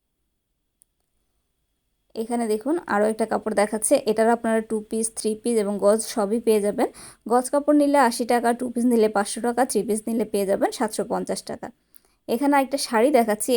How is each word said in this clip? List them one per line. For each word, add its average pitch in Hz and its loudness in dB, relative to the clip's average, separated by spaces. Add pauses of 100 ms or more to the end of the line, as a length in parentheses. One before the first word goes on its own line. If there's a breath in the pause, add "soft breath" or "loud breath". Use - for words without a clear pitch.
(2250)
এখানে 233 -4 (100)
দেখুন 254 -2 (180)
আরও 208 2
একটা 220 -2
কাপড় 208 -4
দেখাচ্ছে, 214 0 (160)
এটার 220 2
আপনারা 226 0 (100)
টু 220 -2 (120)
পিস, 226 -4 (120)
থ্রি 214 -2 (100)
পিস 233 -2
এবং 202 -2 (100)
গজ 208 4 (160)
সবই 214 -2
পেয়ে 214 4
যাবেন। 208 0 (440 loud breath)
গজ 254 2
কাপড় 294 4
নিলে 285 4 (100)
আশি 240 -4 (100)
টাকা, 233 2 (100)
টু 254 -4
পিস 233 0
নিলে 220 4
পাঁচশো 202 -2
টাকা, 240 0
থ্রি 208 0
পিস 214 0
নিলে 226 -2
পেয়ে 202 0
যাবেন 226 0
সাতশো 208 -4
পঞ্চাশ 185 -4
টাকা। - -12 (600 soft breath)
এখানে 285 0 (100)
একটা 269 -4 (100)
শাড়ি 233 4
দেখাচ্ছি, 214 0